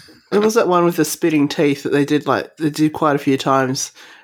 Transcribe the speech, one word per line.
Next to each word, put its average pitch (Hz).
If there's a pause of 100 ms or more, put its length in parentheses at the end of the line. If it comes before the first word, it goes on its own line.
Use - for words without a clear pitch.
(300)
There 202
was 220
that 226
one 175
with 170
the 156
spitting 151
teeth 147
that -
they 143
did, 143
like, 117
they 151
did 151
quite 151
a 139
few 135
times. 135 (320)